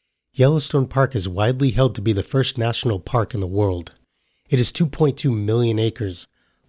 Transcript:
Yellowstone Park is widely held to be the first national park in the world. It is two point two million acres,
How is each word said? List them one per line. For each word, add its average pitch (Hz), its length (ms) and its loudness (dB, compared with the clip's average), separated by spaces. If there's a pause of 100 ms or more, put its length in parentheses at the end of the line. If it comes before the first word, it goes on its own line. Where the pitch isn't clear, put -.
(320)
Yellowstone 143 540 2
Park 135 280 0
is 95 140 -2
widely 120 440 0
held 127 240 2
to 110 40 -8
be 107 140 0
the 98 80 0
first - 340 -2
national 113 420 -2
park 107 360 -2
in 98 60 -4
the 95 60 -2
world. 92 480 -2 (540)
It 135 100 2
is 120 140 2
two 170 140 0
point 139 320 0
two 143 120 0
million 110 480 0
acres, 107 480 -4 (420)